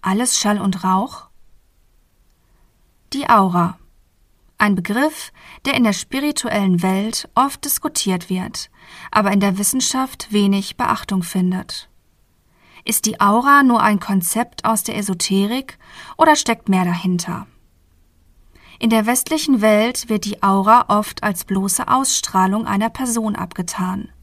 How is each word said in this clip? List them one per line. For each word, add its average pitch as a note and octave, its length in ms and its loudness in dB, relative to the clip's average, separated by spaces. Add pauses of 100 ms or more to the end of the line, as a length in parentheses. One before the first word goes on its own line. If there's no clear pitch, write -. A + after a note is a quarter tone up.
Alles G3+ 380 0
Schall G#3 200 0
und F#3+ 240 -2
Rauch? F#3+ 440 -2 (1900)
Die C#4 160 -4
Aura. F3+ 480 2 (800)
Ein G#3 160 2
Begriff, A3+ 580 -2 (340)
der C4+ 100 -2
in B3 80 2
der G#3+ 100 2
spirituellen G3+ 880 -2
Welt G3 540 -4
oft C4+ 280 0
diskutiert G3 640 -4
wird, - 440 -8 (400)
aber G3+ 200 2
in G3+ 80 2
der G3 200 2
Wissenschaft C4 760 -2
wenig G3+ 440 0
Beachtung F#3+ 440 -2
findet. F3+ 680 -4 (960)
Ist - 200 -4
die G#3+ 160 -2
Aura B3 400 6
nur A#3+ 220 4
ein G#3+ 160 4
Konzept G3+ 680 -2
aus A3 160 0
der - 160 -6
Esoterik G3+ 800 -2 (400)
oder G3+ 180 6
steckt A3+ 340 -2
mehr F#3 160 2
dahinter? F3 600 -4 (1300)
In A3+ 100 0
der A3 160 4
westlichen C4 560 0
Welt A3 480 2
wird G#3+ 160 0
die G3+ 160 -6
Aura G3 460 4
oft G#3 340 -2
als G3+ 240 -4
bloße F#3+ 420 -2
Ausstrahlung G3+ 800 0
einer G#3 240 0
Person A3+ 460 -4
abgetan. F3+ 760 -6 (140)